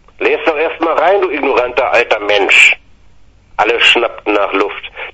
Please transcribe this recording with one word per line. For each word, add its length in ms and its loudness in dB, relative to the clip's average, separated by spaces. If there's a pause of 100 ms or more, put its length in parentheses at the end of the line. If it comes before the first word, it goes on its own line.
(180)
Lest 300 0
doch 80 0
erst 240 -4
mal 140 0
rein, 260 2
du 100 2
ignoranter 600 0
alter 280 2
Mensch. 540 2 (840)
Alle 220 0
schnappten 520 0
nach 220 0
Luft. 360 -4 (240)